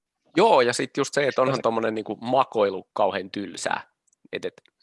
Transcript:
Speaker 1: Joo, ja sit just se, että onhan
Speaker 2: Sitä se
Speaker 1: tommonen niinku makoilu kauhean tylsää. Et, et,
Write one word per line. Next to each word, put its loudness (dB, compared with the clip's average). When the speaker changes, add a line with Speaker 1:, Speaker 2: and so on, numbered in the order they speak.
Speaker 1:
Joo, 6
ja 2
sit -6
just -2
se, 0
että 0
onhan 2
Speaker 2:
Sitä -2
se -4
Speaker 1:
tommonen 0
niinku -6
makoilu 0
kauhean -2
tylsää. -6
Et, -8
et, -10